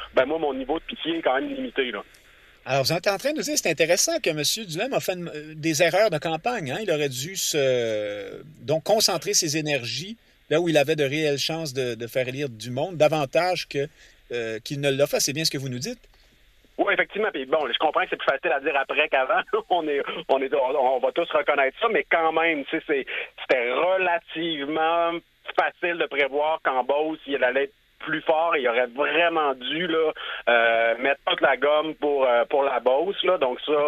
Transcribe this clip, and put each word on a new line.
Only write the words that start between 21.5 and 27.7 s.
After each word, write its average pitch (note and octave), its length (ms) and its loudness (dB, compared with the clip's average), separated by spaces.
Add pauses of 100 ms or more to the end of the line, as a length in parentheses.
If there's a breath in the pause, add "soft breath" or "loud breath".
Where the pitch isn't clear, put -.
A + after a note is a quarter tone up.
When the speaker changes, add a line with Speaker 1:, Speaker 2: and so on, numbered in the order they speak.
Speaker 1:
ça, A#3 100 2
mais D3+ 180 0
quand D#3+ 220 2
même, D#3+ 320 0
tu E3 140 -4
sais, D#3 100 -6
c'est, C#3 180 0 (360 loud breath)
c'était B2 320 0
relativement E3+ 1500 0 (400)
facile E3+ 380 -2
de D#3 80 -2
prévoir C#3+ 580 0
qu'en C3 220 0
Beauce, D#3 420 0
il C3+ 160 0
allait C3 220 2
être - 80 -10 (260)